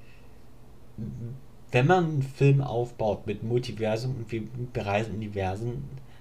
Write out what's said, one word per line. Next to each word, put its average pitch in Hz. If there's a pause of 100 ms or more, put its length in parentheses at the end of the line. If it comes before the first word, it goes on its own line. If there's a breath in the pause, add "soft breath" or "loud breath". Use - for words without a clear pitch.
(1700 loud breath)
wenn 127
man 180
einen 151
Film 139
aufbaut 113
mit 101
Multiversum 113
und 117
wir 113 (300)
bereisen 104
Universen, 107 (380 loud breath)